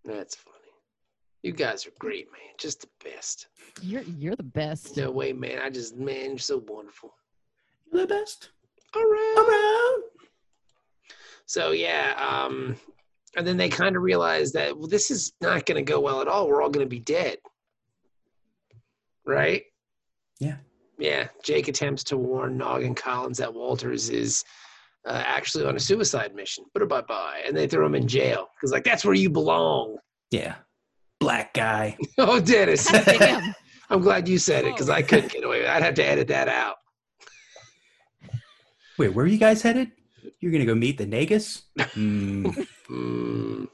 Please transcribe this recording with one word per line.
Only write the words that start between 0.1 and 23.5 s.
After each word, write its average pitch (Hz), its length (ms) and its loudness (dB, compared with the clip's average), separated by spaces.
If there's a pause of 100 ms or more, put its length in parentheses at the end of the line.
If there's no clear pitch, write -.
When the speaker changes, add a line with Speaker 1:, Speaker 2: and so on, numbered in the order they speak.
Speaker 1:
funny. - 220 -20 (840)
You 175 120 -6
guys 120 340 -4
are - 120 -20
great, 107 320 -10
man. - 260 -20
Just - 240 -12
the - 60 -20 (160)
best. - 440 -14 (340)
Speaker 2:
You're, 196 220 -8
you're 165 320 -8
the 160 80 -14
best. 151 520 -8
Speaker 1:
No 135 160 -4
way, 135 220 -4
man. 127 260 -8
I 135 100 -6
just, 120 280 -12
man, 135 340 -8
you're 131 60 -8
so 131 300 -4
wonderful. 107 460 -18 (800)
Speaker 3:
You're 359 140 0
the - 20 -10
best. 415 440 -6 (440)
Speaker 1:
Around. 440 420 2 (120)
Speaker 3:
Around. 440 540 2 (1400)
Speaker 1:
So, 165 260 -2
yeah, 160 460 0
um, 131 580 -4 (600)
and 170 120 -4
then 180 100 0
they 180 120 0
kinda 180 300 0
realize 165 540 2
that, 147 240 -2
well, 156 100 -12
this 202 240 0
is - 300 -6
not 175 240 -2
gonna 156 160 0
go 147 180 0
well 135 220 0
at 139 60 -2
all. 185 200 0
We're 143 140 4
all 147 80 2
gonna 143 160 0
be 120 140 -8
dead. 143 380 -2 (1900)
Right? 87 380 0 (760)
Speaker 3:
Yeah. 143 180 -6 (400)
Speaker 1:
Yeah. 147 300 -2 (160)
Jake 147 240 0
attempts 139 380 -4
to 139 120 -4
warn 131 400 -4
Nog 127 260 -4
and 123 120 -4
Collins 127 440 -6
that 117 140 -6